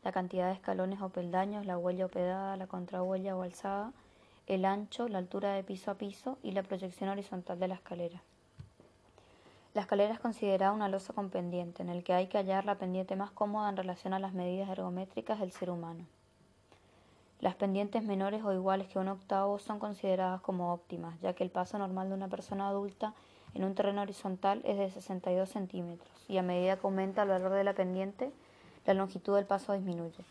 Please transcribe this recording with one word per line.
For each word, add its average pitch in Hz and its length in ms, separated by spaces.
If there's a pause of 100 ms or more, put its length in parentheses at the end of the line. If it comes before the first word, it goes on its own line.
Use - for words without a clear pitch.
la 208 80
cantidad 180 360
de 190 60
escalones 190 480
o 190 80
peldaños, 190 560
la 180 120
huella 180 280
o 180 40
pedada, 190 480
la 190 100
contrahuella 185 680
o 185 80
alzada, 196 500 (540)
el 190 180
ancho, 208 420
la 208 100
altura 196 360
de 196 100
piso 196 280
a 196 40
piso 202 460
y 220 100
la 190 120
proyección 190 460
horizontal 190 500
de 185 80
la 185 80
escalera. 175 460 (1500)
La 208 80
escalera 202 320
es 226 60
considerada 196 520
una 214 160
losa 190 260
con 196 160
pendiente, 175 540
en 175 60
el 175 140
que 185 100
hay 185 140
que 196 120
hallar 196 260
la 208 140
pendiente 185 360
más 202 140
cómoda 208 400
en 190 80
relación 185 360
a 190 60
las 190 140
medidas 185 360
ergométricas 190 680
del 185 120
ser 180 180
humano. 170 360 (1400)
Las 185 120
pendientes 202 500
menores 202 400
o 202 100
iguales 190 340
que - 100
un 190 120
octavo 196 500
son 208 180
consideradas 190 640
como 180 320
óptimas, 170 480
ya 185 120
que 185 100
el 180 80
paso 180 260
normal 190 320
de 196 60
una 196 120
persona 196 420
adulta 202 440 (400)
en 190 100
un 190 120
terreno 202 260
horizontal 196 640
es 202 120
de 196 120
sesenta 190 420
y 180 40
dos 190 140
centímetros, 180 600 (160)
y 190 100
a 185 60
medida 180 340
que 196 100
aumenta 190 360
el 196 60
valor 185 220
de 196 120
la 196 100
pendiente, 190 580 (540)
la 196 80
longitud 190 420
del 202 100
paso 196 280
disminuye. 175 580